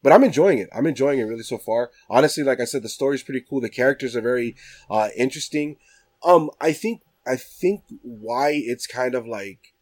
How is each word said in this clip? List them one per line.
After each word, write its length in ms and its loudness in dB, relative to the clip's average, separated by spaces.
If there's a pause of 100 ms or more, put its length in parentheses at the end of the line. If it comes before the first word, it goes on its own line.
But 100 6
I'm 120 10
enjoying 340 4
it. 180 -6
I'm 120 -2
enjoying 320 0
it 60 -2
really 180 -8
so 160 -8
far. 320 -4 (180)
Honestly, 340 2
like 160 0
I 60 -2
said, 160 -6
the 80 -12
story's 320 -2
pretty 260 -8
cool. 140 -4
The 80 -6
characters 460 0
are 60 -2
very, 340 -2 (340)
uh, 260 0
interesting. 640 -4 (460)
Um, 260 6 (100)
I 140 0
think, 300 -6 (220)
I 120 -2
think 460 -4 (180)
why 500 -2 (140)
it's 220 -6
kind 280 -4
of 120 -4
like 540 -12